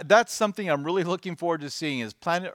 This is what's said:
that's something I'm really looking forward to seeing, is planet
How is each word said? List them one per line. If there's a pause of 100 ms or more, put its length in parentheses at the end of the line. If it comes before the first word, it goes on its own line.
that's
something
I'm
really
looking
forward
to
seeing,
is
planet